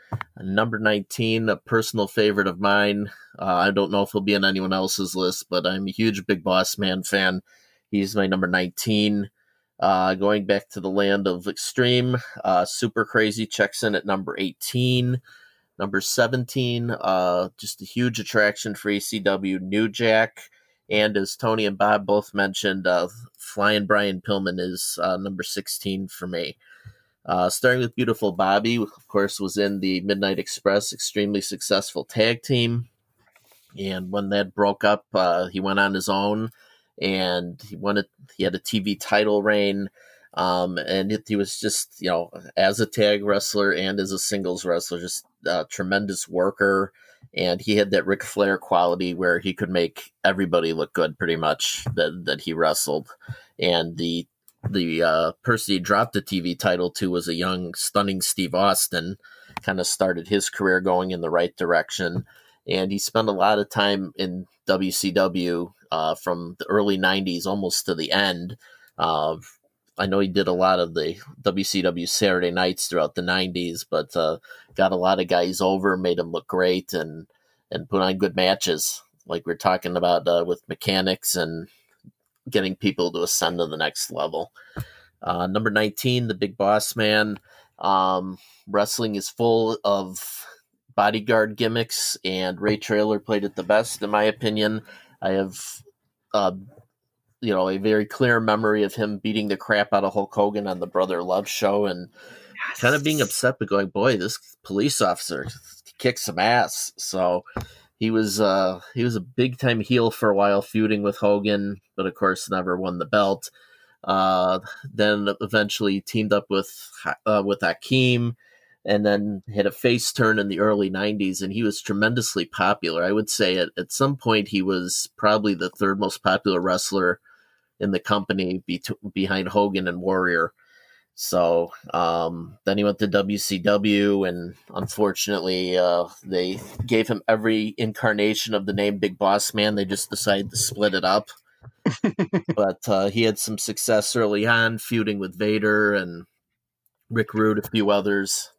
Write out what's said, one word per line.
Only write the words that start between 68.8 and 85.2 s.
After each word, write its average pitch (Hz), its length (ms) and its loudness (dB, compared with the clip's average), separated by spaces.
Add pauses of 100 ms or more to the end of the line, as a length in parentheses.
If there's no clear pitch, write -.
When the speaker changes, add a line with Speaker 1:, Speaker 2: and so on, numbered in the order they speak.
Speaker 1:
Uh, 80 400 0 (600)
I 98 100 -2
know 95 120 2
he 98 80 2
did 92 220 0
a 90 40 2
lot 92 260 4
of 85 140 -2
the 82 240 -2 (240)
W 98 220 0
C 95 180 -2
W 87 260 0
Saturday 90 440 2
nights 90 360 0
throughout 78 280 0
the 90 60 -4
nineties, 87 680 -2
but, 78 260 -4
uh, 80 240 0 (340)
got 95 180 4
a 95 60 0
lot 92 240 2
of 90 60 0
guys 90 340 2
over, 95 340 2
made 90 220 0
them 85 140 -4
look 82 160 -6
great, 92 440 0
and, 80 360 -6 (440)
and 85 160 -8
put 95 140 0
on 95 160 2
good 92 180 -2
matches, 92 640 0 (240)
like 85 200 -6
we're 85 100 -4
talking 90 400 0
about, 87 320 2
uh, 85 180 2
with 87 220 -6
mechanics 95 680 -2
and 82 340 -4 (800)
getting 95 260 0
people 87 340 0
to 85 140 -2
ascend 87 340 -2
to 85 100 0
the 78 100 -8
next 78 340 -6
level. 80 400 -6 (720)